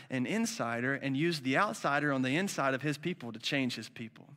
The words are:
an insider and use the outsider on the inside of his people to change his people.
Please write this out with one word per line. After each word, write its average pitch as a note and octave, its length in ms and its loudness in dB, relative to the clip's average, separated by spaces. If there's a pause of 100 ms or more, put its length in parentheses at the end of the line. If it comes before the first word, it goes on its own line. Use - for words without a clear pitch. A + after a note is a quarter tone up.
an B2+ 160 0
insider C3 680 0
and C3+ 240 0
use D#3+ 240 2
the C3 160 2
outsider D3 560 2
on C3 80 2
the B2+ 160 2
inside E3 360 2
of B2+ 80 -2
his D3 160 0
people D3+ 340 -4
to A2 80 -12
change C3 360 0
his G#2+ 140 -8
people. A2 480 -12